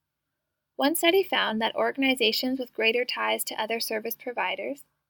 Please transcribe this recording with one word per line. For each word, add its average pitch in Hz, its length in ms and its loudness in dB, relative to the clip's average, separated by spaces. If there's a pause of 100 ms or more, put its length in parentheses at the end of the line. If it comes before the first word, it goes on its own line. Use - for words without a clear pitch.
(760)
One 277 180 4
study 339 260 4
found 220 400 0
that 220 140 0
organizations 254 840 0
with 247 140 -10
greater 226 300 2
ties 220 400 -2
to - 180 -6
other 226 200 -2
service 226 360 -4
providers, 214 640 -4 (260)